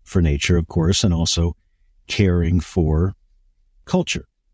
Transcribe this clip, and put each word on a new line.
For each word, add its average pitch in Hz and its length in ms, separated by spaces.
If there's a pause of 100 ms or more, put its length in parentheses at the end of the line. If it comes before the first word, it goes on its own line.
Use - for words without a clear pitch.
for - 180
nature, 80 360
of 82 100
course, 85 380
and 92 100
also 82 400 (540)
caring 87 500
for 82 560 (720)
culture. - 420 (280)